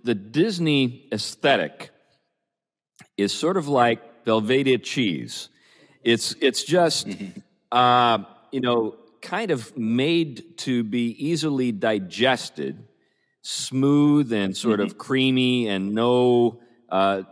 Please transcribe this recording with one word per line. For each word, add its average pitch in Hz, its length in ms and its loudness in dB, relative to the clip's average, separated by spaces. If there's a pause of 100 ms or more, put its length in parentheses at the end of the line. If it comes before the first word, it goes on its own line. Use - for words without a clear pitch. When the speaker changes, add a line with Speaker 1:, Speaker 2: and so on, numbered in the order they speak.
Speaker 1:
the 117 120 -2
Disney 139 960 0
aesthetic 110 760 -2 (1300)
is 101 140 0
sort 185 260 -2
of 147 100 -4
like 120 560 0
Velveeta 123 580 2
cheese. - 680 -6 (520)
It's, 117 380 0
it's 131 240 0
just, 170 420 0
Speaker 2:
Mm-hmm. 98 340 -12 (300)
Speaker 1:
uh, 120 540 4 (260)
you 135 100 -6
know, 120 360 0 (260)
kind 202 300 -4
of 123 260 -6
made 135 800 -2
to 123 240 -2
be 117 280 -2 (180)
easily 143 420 -2
digested, 101 1120 -2 (580)
smooth 143 920 2
and 98 240 0
sort 107 240 0
of 98 80 0
Speaker 2:
Mm-hmm. - 100 -16
Speaker 1:
creamy, 127 680 0
and 98 260 -4
no, 120 680 2 (280)
uh, 98 440 0